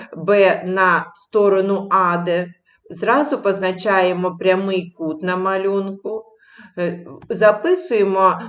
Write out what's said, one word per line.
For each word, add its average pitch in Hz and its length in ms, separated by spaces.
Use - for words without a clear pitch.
Б 190 500
на 185 480
сторону 196 760
А 180 260
Д. 175 300
Зразу 240 480
позначаємо 185 1000
прямий 185 600
кут 160 260
на 185 140
малюнку. 196 880
Е, 175 280
записуємо, 208 1200